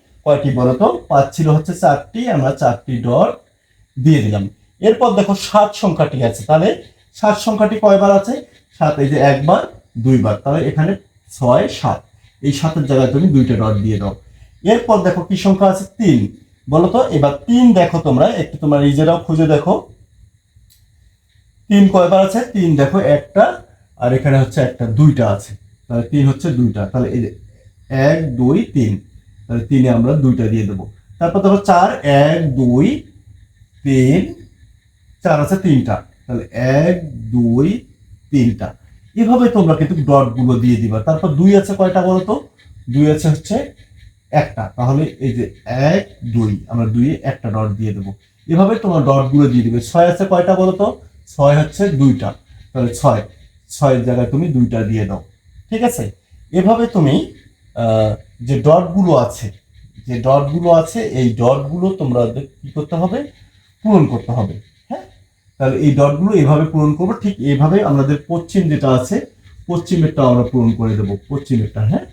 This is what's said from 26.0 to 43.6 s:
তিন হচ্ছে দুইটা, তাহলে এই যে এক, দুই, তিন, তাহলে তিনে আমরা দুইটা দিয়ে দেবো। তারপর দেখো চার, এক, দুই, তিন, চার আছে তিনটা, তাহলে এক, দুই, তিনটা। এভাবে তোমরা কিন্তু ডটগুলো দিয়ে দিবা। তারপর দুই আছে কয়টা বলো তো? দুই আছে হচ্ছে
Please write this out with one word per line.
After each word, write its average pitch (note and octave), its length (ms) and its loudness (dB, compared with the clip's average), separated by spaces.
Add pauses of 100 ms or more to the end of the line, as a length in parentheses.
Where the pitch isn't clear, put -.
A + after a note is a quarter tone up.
তিন C#3+ 200 0
হচ্ছে C#3+ 240 -2
দুইটা, G#2+ 340 -2
তাহলে B2 240 -4
এই B2 120 -4
যে G2+ 180 -10 (500)
এক, C#3 460 0
দুই, C3 280 2 (100)
তিন, G#2+ 260 0 (480)
তাহলে A#2 180 -6
তিনে B2+ 240 2
আমরা A#2+ 240 2
দুইটা B2+ 340 0
দিয়ে G#2+ 180 -2
দেবো। F#2+ 260 -8 (280)
তারপর E3+ 220 -2
দেখো G3 160 4
চার, F#3+ 320 2 (140)
এক, C#3+ 520 2
দুই, C3+ 480 0 (800)
তিন, C3+ 500 2 (880)
চার D#3 180 2
আছে F#3 160 0
তিনটা, B2 460 0 (240)
তাহলে B2 240 -8
এক, C#3 440 0 (180)
দুই, A#2 540 0 (640)
তিনটা। A#2 420 -2 (420)
এভাবে A#3 340 2
তোমরা F3+ 260 2
কিন্তু D#3 200 -2
ডটগুলো B2+ 640 2
দিয়ে A#2+ 180 2
দিবা। G#2+ 240 -2
তারপর D#3+ 260 -2
দুই E3+ 280 4
আছে G3 200 0
কয়টা F#3 260 2
বলো F#3 180 0
তো? - 160 -4 (540)
দুই D3 220 2
আছে D3+ 180 0
হচ্ছে - 260 -2 (760)